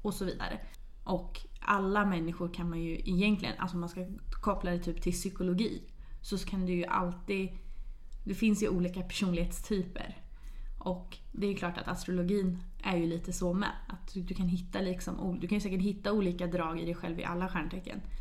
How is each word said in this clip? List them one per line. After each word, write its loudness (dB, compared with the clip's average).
och 0
så -2
vidare. -2
Och 0
alla 4
människor 0
kan -2
man -2
ju -2
egentligen, 4
alltså, 0
man 0
ska -6
koppla 2
det 2
typ -2
till 4
psykologi, 0
så -2
kan 0
du 2
ju 2
alltid... 0
Det -2
finns 4
ju 4
olika 2
personlighetstyper. 0
Och -4
det 0
är 2
klart -2
att -6
astrologin 2
är 2
ju 4
lite 0
så 2
med, 2
att -8
du, -2
du -4
kan 2
hitta 0
liksom, -2
o-, 0
du -2
kan 2
ju 2
säkert 0
hitta 2
olika 4
drag 0
i -2
dig 0
själv -4
i -4
alla 0
stjärntecken. -4